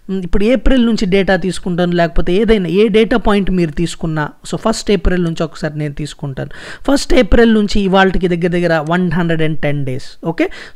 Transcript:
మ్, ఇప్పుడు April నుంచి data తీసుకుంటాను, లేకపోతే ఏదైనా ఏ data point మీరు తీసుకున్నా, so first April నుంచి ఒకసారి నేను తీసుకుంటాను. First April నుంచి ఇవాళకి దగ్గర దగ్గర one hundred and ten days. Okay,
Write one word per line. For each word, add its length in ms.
మ్, 140
ఇప్పుడు 200
April 420
నుంచి 200
data 300
తీసుకుంటాను, 560
లేకపోతే 420
ఏదైనా 360
ఏ 180
data 300
point 340
మీరు 200
తీసుకున్నా, 580
so 60
first 340
April 320
నుంచి 200
ఒకసారి 360
నేను 140
తీసుకుంటాను. 560
First 220
April 400
నుంచి 280
ఇవాళకి 460
దగ్గర 200
దగ్గర 420
one 220
hundred 300
and 180
ten 260
days. 400
Okay, 240